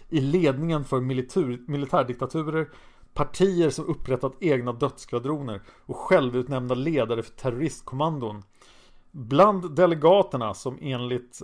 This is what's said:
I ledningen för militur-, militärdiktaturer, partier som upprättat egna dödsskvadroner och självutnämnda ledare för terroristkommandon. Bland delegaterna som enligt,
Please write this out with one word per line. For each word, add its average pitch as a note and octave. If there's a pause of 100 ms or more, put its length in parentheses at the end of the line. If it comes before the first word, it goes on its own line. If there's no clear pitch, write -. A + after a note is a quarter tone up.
I D#3
ledningen D3+
för B2+
militur-, B2+
militärdiktaturer, D3 (440)
partier E3+
som D3+
upprättat C3
egna B2+
dödsskvadroner B2 (240)
och -
självutnämnda B2+
ledare B2
för -
terroristkommandon. C3 (680)
Bland E3
delegaterna D#3+
som C3
enligt, B2